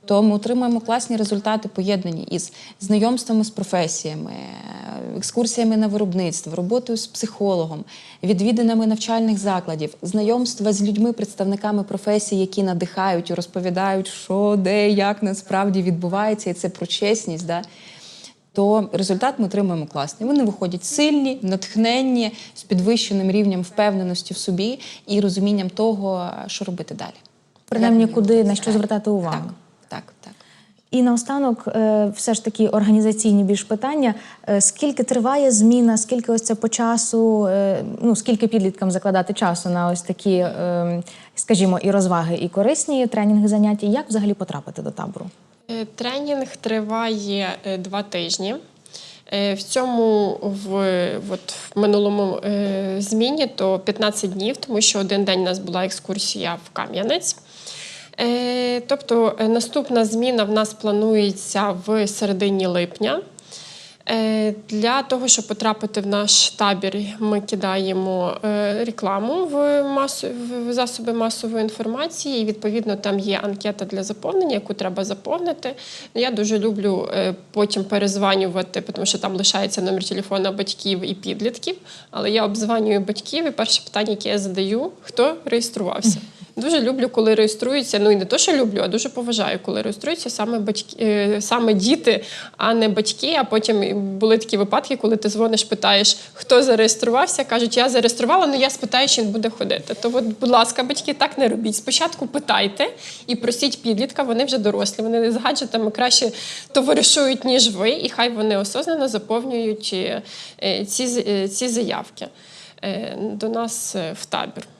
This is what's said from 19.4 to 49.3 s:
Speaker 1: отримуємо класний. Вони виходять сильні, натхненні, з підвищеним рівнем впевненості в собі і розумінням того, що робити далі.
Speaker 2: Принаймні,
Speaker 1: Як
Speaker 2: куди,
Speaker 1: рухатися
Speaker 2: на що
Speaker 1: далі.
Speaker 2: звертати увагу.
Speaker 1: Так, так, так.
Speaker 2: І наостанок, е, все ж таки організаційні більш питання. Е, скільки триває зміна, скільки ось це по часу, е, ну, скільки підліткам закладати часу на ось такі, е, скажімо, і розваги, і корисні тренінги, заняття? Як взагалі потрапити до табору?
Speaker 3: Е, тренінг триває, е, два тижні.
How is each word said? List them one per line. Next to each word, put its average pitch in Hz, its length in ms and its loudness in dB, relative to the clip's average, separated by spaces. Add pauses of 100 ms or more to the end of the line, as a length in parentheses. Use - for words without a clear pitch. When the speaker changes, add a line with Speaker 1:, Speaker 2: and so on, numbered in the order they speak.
Speaker 1:
отримуємо 180 400 0
класний. 156 420 -6
Вони 285 160 4
виходять 180 400 -2
сильні, 285 580 2
натхненні, 226 880 0 (220)
з - 80 -18
підвищеним 196 680 0
рівнем 196 320 2
впевненості 185 720 -2
в - 20 -8
собі 202 420 -2 (280)
і 202 140 2
розумінням 196 500 2
того, 196 600 -2 (160)
що 202 180 -8
робити 180 300 -8
далі. - 240 -12 (500)
Speaker 2:
Принаймні, 226 340 4
Speaker 1:
Як 220 100 2
Speaker 2:
куди, 208 200 2
Speaker 1:
рухатися 226 160 6
Speaker 2:
на 202 60 2
що 196 100 -4
Speaker 1:
далі. 220 100 0
Speaker 2:
звертати 208 360 0
увагу. 170 400 -2 (380)
Speaker 1:
Так, - 140 -12
так, - 180 -20
так. - 120 -20 (580)
Speaker 2:
І 254 120 4
наостанок, 247 640 2
е, 214 500 2
все 233 180 0
ж 208 100 -4
таки 220 240 2
організаційні 214 760 4
більш 196 180 2
питання. 254 520 0 (340)
Е, 202 120 4
скільки 285 420 0
триває 254 500 4
зміна, 226 460 6
скільки 240 340 -2
ось 226 100 2
це 226 120 -2
по 226 140 -2
часу, 226 800 2
е, 196 380 2 (160)
ну, 226 160 4
скільки 226 300 2
підліткам 190 440 2
закладати 185 420 2
часу 175 360 0
на 175 220 2
ось 175 120 -2
такі, 190 320 0
е, 175 680 0 (320)
скажімо, 185 480 2
і 196 80 2
розваги, 180 460 2
і 175 120 -4
корисні 254 580 0
тренінги, 208 420 4
заняття? 208 380 2
Як 269 220 0
взагалі 208 260 2
потрапити - 480 -8
до - 80 -6
табору? - 360 -10 (440)
Speaker 3:
Е, 226 240 -6
тренінг 269 600 -6
триває, 214 920 -4 (160)
е, 190 140 -4
два 196 240 -6
тижні. 190 520 -4 (800)